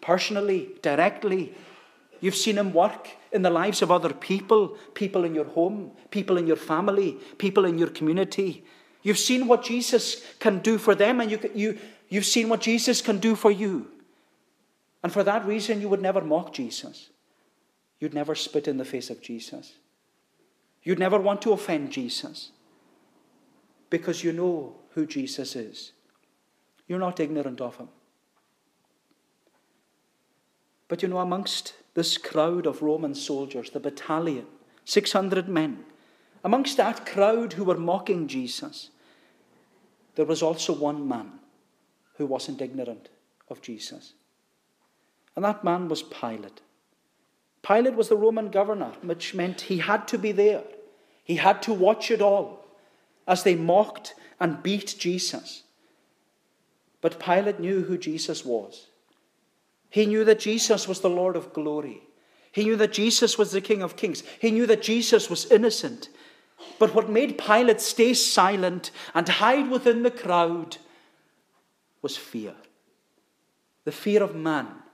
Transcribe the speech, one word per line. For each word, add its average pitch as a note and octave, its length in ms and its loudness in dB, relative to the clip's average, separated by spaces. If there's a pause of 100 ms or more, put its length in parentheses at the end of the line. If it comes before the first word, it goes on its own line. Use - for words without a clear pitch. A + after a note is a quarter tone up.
personally, F#3+ 680 0 (120)
directly. F#3 720 0 (680)
You've F#3 160 -2
seen G#3 220 0
him G3 160 0
work F#3 360 2 (220)
in F#3+ 120 0
the F3+ 60 6
lives F3+ 320 2
of F3 100 4
other E3 220 2
people, G3 560 2 (240)
people F#3+ 300 -2
in E3 100 -2
your D3+ 120 -2
home, F#3+ 460 -2 (200)
people F#3+ 260 0
in E3+ 100 0
your D#3 100 4
family, F#3+ 600 0 (200)
people G3 280 2
in E3+ 120 2
your E3 120 2
community. F#3 720 -2 (400)
You've G3+ 160 0
seen B3 280 0
what A#3 160 6
Jesus A#3 600 -2 (160)
can G3+ 200 2
do A3 180 2
for G3+ 180 4
them, A#3 260 2
and G#3+ 80 -2
you, G#3+ 100 -4 (140)
you, G#3+ 240 -2 (320)
you've G3 160 -2
seen A3+ 240 2
what A3+ 120 0
Jesus A#3 400 2
can G3+ 180 0
do A3 160 2
for G#3 160 6
you. F#3+ 380 -2 (1120)
And F3 100 -4
for G3 120 0
that G3+ 220 0
reason, G#3 360 -2
you G3+ 80 -4
would F#3+ 120 2
never F#3+ 200 0
mock D#3+ 320 -2
Jesus. - 560 -10 (880)
You'd D3+ 140 -6
never D3 220 -4
spit - 320 -4
in C3+ 100 -2
the C3 80 -6
face B2+ 240 -8
of A#2 120 -12
Jesus. - 520 -14 (1080)
You'd E3+ 180 0
never F#3 200 4
want G3+ 220 0
to A#3 100 2
offend D#3 400 -2
Jesus, - 600 -10 (1400)
because E3 340 -4
you E3+ 80 0
know E3 440 -2 (160)
who D#3 140 -2
Jesus C3+ 500 -8
is. - 360 -12 (960)
You're F3+ 120 -4
not F3+ 200 -4
ignorant C#3+ 400 -4
of A#2+ 180 -8
him. - 120 -18 (3000)
But F3 140 -6
you F#3+ 80 -2
know, F3+ 100 -2
amongst F#3 540 -4 (200)
this E3 240 0
crowd E3 480 0
of D3+ 160 -4
Roman D3+ 340 0
soldiers, C#3 540 -8
the D3 100 -8
battalion, C#3+ 640 -4 (380)
six - 280 0
hundred F#3 360 0
men, D#3 380 -2 (580)
amongst B3+ 340 0
that A3+ 280 0
crowd G#3+ 480 2
who F#3 100 -6
were F3+ 140 2
mocking F3 500 -2
Jesus, C3 640 -10 (1300)
there D#3 100 2
was D#3 160 -2
also E3 320 -2
one D3 340 -4
man A2+ 320 -8 (800)
who D3 80 -4
wasn't C3+ 360 -6
ignorant B2 480 -10 (400)
of - 120 -16
Jesus. - 520 -16 (1200)
And F#3 100 -4
that G#3 180 -2
man F3 240 0
was D#3 160 -4
Pilate. G#2+ 580 -12 (1040)
Pilate A#3 320 4
was A3 140 0
the G#3+ 80 6
Roman A3 320 2
governor, G3 420 0 (100)
which E3+ 320 -8
meant F3+ 280 -4
he F#3+ 160 -4
had G#3 320 0
to A#3+ 80 -2
be G#3+ 140 -2
there. G3+ 320 4 (600)
He E3 140 -2
had G3 260 4
to A3+ 100 -2
watch F#3 380 2
it G#3 100 2
all G3 440 2 (600)
as F3+ 180 2
they F#3 120 6
mocked F3 580 2 (260)
and E3 220 -2
beat G3 380 -4
Jesus. - 640 -6 (1400)
But E3 180 -2
Pilate G3 400 0
knew F3+ 240 -2
who F3+ 140 -4
Jesus D#3 480 -6
was. A2 420 -6 (1000)
He G#3 160 4
knew G#3+ 200 2
that G#3+ 140 8
Jesus G#3+ 480 0
was F#3 140 -4
the F#3 80 4
Lord F3+ 260 0
of - 180 -8
glory. D3+ 500 -6 (480)
He G#3 120 -2
knew A3 120 4
that G#3 180 2
Jesus A3+ 440 2
was G3+ 140 4
the F#3+ 100 0
King G3+ 200 0
of F3 140 -6
kings. E3+ 280 -4 (160)
He A3+ 120 2
knew A3+ 160 4
that G#3+ 140 6
Jesus A3+ 480 4
was - 220 -4
innocent. G#3+ 580 2 (720)
But A3 140 4
what A3 160 2
made A#3 280 0
Pilate A3 440 4
stay A#3+ 320 4
silent F#3 800 2 (220)
and E3 140 0
hide A#3 420 2
within A#3+ 340 4
the A#3+ 80 2
crowd E3+ 680 0 (1200)
was C#3 160 -6
fear. G#2+ 360 -12 (1300)
The D3+ 60 -6
fear G#3 320 2
of E3+ 120 -4
man. D#3 320 -2 (260)